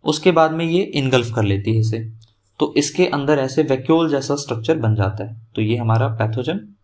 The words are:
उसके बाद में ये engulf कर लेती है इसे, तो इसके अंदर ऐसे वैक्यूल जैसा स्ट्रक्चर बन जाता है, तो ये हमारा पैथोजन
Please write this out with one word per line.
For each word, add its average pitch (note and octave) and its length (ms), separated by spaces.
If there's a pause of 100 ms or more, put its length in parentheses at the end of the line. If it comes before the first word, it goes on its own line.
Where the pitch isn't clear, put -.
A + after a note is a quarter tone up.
उसके D#3 260
बाद D#3+ 200
में E3 140
ये F3 320
engulf B2 380
कर A2 80
लेती G2+ 300
है A2 60
इसे, A2+ 200 (600)
तो - 180
इसके D#3+ 320
अंदर C#3+ 300
ऐसे C3 240
वैक्यूल D3+ 480
जैसा C#3 240
स्ट्रक्चर C#3+ 420
बन A2 180
जाता G2 280
है, A2 120 (200)
तो A2 60
ये A2 160
हमारा A2+ 380
पैथोजन B2 440 (240)